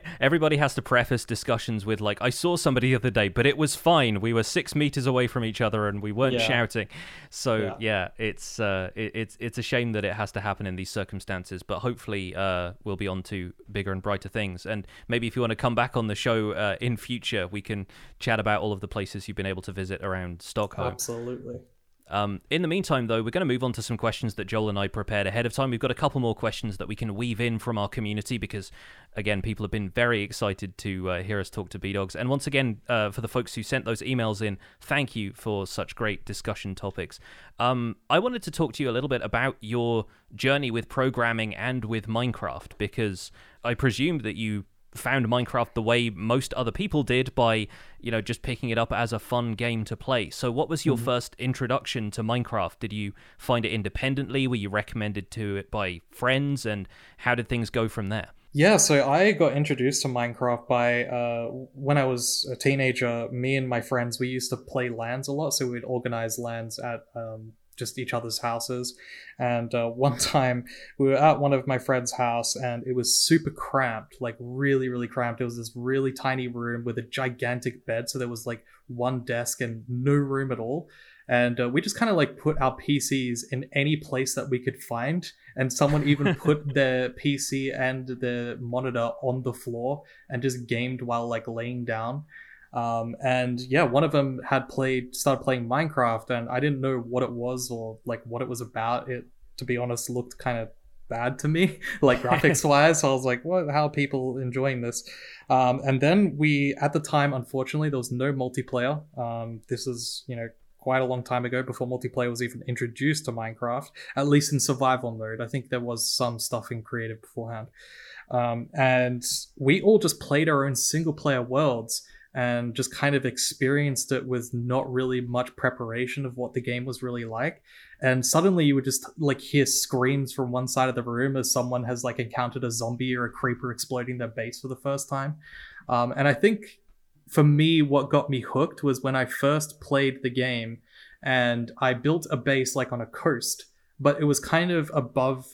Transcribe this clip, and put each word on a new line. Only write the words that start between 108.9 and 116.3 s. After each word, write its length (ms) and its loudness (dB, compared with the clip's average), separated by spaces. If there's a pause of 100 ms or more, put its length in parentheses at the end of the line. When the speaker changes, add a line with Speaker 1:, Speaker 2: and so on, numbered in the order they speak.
Speaker 2:
Um, 500 -6
this 200 -4
is, 400 -6
you 80 -8
know, 120 -6 (300)
quite 240 2
a 40 2
long 180 -2
time 220 -2
ago, 180 -2
before 240 -6
multiplayer 420 -2
was 140 -6
even 240 -6
introduced 580 -2
to 60 -2
Minecraft, 580 -6 (260)
at 120 2
least 260 4
in 60 2
survival 520 2
mode. 300 -8
I 60 -4
think 220 -6
there 100 -2
was 300 -4
some 280 0